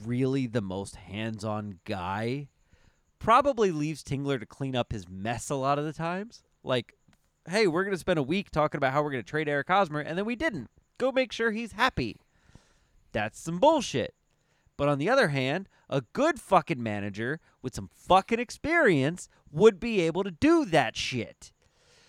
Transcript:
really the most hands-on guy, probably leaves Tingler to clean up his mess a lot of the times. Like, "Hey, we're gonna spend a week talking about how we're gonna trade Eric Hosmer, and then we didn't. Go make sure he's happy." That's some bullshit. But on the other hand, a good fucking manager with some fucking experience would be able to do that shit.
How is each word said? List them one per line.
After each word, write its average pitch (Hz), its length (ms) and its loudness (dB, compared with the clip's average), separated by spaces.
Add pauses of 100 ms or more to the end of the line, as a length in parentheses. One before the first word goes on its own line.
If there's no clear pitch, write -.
really 131 420 0
the 117 140 -2
most 98 360 -8
hands-on 107 880 -6
guy, 107 640 -4 (720)
probably 233 540 4
leaves 151 320 -4
Tingler 139 340 -2
to 104 80 -8
clean 135 300 -6
up 120 160 -2
his 92 160 -10
mess 101 400 -6
a 151 60 -2
lot 139 240 0
of 147 80 -4
the 156 80 -6
times. 180 480 -8 (200)
Like, 127 320 -2 (540)
"Hey, 208 180 2
we're 175 180 2
gonna 196 120 -2
spend 165 220 0
a 143 40 0
week 175 280 -2
talking 151 260 0
about 135 160 2
how 147 100 2
we're 147 80 -2
gonna 127 120 -4
trade 151 260 -4
Eric 143 200 -2
Hosmer, 160 320 2
and 165 180 -6
then 208 80 -2
we 240 100 -4
didn't. 214 320 -4 (300)
Go 247 120 0
make 254 220 0
sure 226 200 0
he's 220 200 -8
happy." 190 480 -2 (920)
That's 110 280 -4
some 170 180 -6
bullshit. 233 560 2 (640)
But 143 120 0
on 143 100 2
the 165 120 0
other 254 180 4
hand, 143 400 -2 (220)
a 135 120 0 (120)
good 294 260 0
fucking 156 420 2
manager 104 560 -4 (220)
with 127 140 -8
some 98 180 -10
fucking 196 460 2
experience 220 880 2 (220)
would 185 300 6
be 226 200 0
able 165 240 0
to 196 60 -6
do 302 360 4
that 143 300 2
shit. - 560 -8 (560)